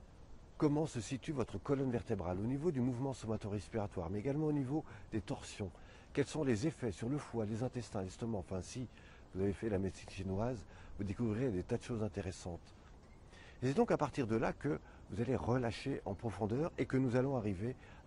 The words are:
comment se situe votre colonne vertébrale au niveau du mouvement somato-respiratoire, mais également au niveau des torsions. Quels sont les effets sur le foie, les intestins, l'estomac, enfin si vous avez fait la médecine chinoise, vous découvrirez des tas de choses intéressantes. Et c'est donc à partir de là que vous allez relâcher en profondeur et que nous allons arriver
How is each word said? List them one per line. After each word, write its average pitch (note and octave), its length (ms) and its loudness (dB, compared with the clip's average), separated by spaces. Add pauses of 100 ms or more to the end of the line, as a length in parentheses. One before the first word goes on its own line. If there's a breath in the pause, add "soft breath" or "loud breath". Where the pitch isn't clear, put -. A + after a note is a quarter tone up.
(580)
comment D3+ 300 6
se B2 120 -2
situe B2+ 320 -4
votre B2 260 0
colonne C3+ 320 2
vertébrale G2 480 2
au G2+ 80 0
niveau C#3 240 2
du C3+ 120 2
mouvement B2+ 320 2
somato-respiratoire, G2+ 960 -2
mais G#2 100 0
également C#3 280 2
au D3+ 40 4
niveau D3 320 2 (300 loud breath)
des A2 80 2
torsions. - 500 -4 (400 loud breath)
Quels C#3+ 140 4
sont D3+ 180 -2
les B2+ 240 6
effets B2+ 240 0
sur - 160 -2
le C#3+ 100 2
foie, A#2 280 -2
les A2 180 0
intestins, A#2 380 -2
l'estomac, G2+ 380 -2
enfin F#2 220 -2
si B2 260 -6 (460 loud breath)
vous F#2 80 0
avez G2 120 6
fait A2 160 0
la F#2+ 100 4
médecine F#2+ 300 -2
chinoise, G2 560 -2 (320 loud breath)
vous G#2 80 -2
découvrirez A2+ 460 2
des F2+ 120 2
tas A#2+ 140 0
de - 60 -4
choses A2 200 -2
intéressantes. - 720 -4 (840 loud breath)
Et B2 60 2
c'est C3+ 60 4
donc A3+ 180 4
à D#3+ 60 6
partir B2 300 2
de A2 80 4
là D#3 160 4
que D3+ 300 0 (300 loud breath)
vous F#2+ 100 0
allez A#2+ 160 2
relâcher B2+ 680 2
en G2+ 100 -2
profondeur A2 640 0
et C#3 80 2
que C3+ 120 2
nous C3 180 4
allons C3 220 4
arriver G#2+ 380 0 (300 loud breath)